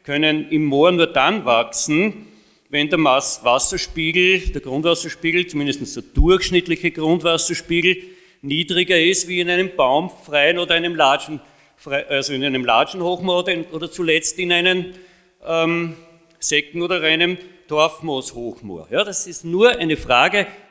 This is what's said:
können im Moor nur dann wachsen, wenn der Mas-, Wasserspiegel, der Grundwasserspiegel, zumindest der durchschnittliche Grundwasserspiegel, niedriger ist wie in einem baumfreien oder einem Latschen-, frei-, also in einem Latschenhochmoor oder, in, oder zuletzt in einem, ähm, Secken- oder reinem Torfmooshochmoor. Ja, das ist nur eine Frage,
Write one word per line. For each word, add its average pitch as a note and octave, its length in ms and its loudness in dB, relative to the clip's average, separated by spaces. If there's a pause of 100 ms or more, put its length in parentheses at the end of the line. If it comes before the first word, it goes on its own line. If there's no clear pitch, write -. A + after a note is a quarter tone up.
können D3+ 480 -2
im D#3 140 2
Moor D3 280 4
nur E3+ 140 2
dann D#3 380 0
wachsen, D3+ 840 0 (440)
wenn D3 180 -2
der D#3+ 100 0
Mas-, C3+ 460 2
Wasserspiegel, E3 960 0 (100)
der C#3+ 120 -6
Grundwasserspiegel, E3 840 -2
zumindest C#3+ 480 -4
der A#2+ 80 -10
durchschnittliche F3 880 2
Grundwasserspiegel, E3+ 1080 0 (440)
niedriger F3 580 0
ist F3 280 0
wie F3+ 120 -2
in F3 80 0
einem F#3 280 0
baumfreien D3 800 2
oder F3 160 0
einem E3+ 220 -2
Latschen-, D3 440 2 (360)
frei-, C#3+ 320 -6
also C#3 240 -2
in C3 100 -4
einem C3 220 -2
Latschenhochmoor F3 760 0
oder, F3+ 120 -2
in, E3+ 140 -4
oder D#3+ 240 -10
zuletzt E3 500 0
in F3+ 100 -2
einem, F3+ 360 2 (600)
ähm, E3 480 -2 (500)
Secken- D3+ 380 -2
oder F3 200 -2
reinem E3 360 2 (300)
Torfmooshochmoor. A#2+ 1200 -4
Ja, C#3+ 120 0
das G3+ 240 -4
ist F3 180 -12
nur F#3 260 4
eine E3 260 0
Frage, E3 500 2 (240)